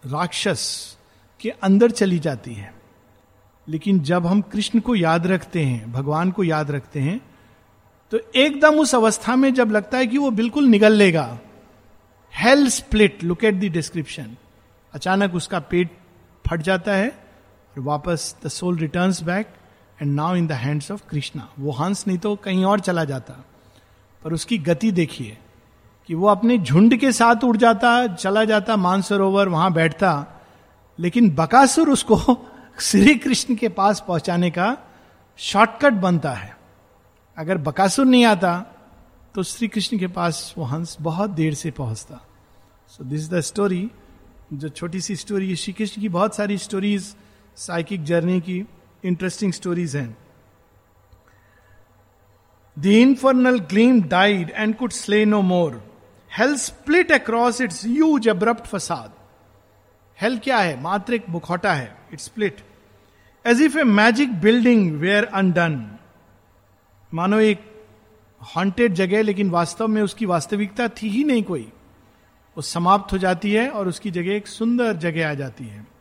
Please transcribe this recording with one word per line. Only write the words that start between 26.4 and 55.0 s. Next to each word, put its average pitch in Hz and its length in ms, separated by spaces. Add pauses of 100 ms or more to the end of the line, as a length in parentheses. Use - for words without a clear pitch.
झुंड 185 400
के 269 140
साथ 233 320
उड़ 233 140
जाता, 233 500
चला 196 380
जाता 214 300
मानसरोवर, 196 720
वहां 175 260
बैठता, 160 540 (720)
लेकिन 185 300
बकासुर 247 600
उसको 247 560 (160)
<laughs> - 180
श्री 208 360
कृष्ण 247 400
के 220 140
पास 196 380
पहुंचाने 175 440
का 196 260 (600)
शॉर्टकट 226 560
बनता 180 380
है। 101 260 (800)
अगर 165 200
बकासुर 185 480
नहीं 254 200
आता 185 400 (720)
तो 190 80
श्री - 240
कृष्ण 208 300
के 185 100
पास 175 500
वो 170 60
हंस 156 380
बहुत 165 280
देर 160 240
से 147 180
पहुंचता। 127 540 (680)
So 139 160
this 151 220
is 175 40
the 170 200
story, 196 340 (640)
जो 147 160
छोटी 170 320
सी 196 140
स्टोरी 190 340
है 185 60
श्री 185 180
कृष्ण 208 280
की। 214 80
बहुत 190 260
सारी 208 220
स्टोरीज 196 580 (400)
साइकिक 170 480
जर्नी 170 380
की, 180 240 (380)
इंटरेस्टिंग 185 500
स्टोरीज 175 420
हैं। 117 220 (2500)
The 208 260
infernal 254 600
gleam 220 420
died 185 380 (120)
and 214 140
could 220 180
slay 208 420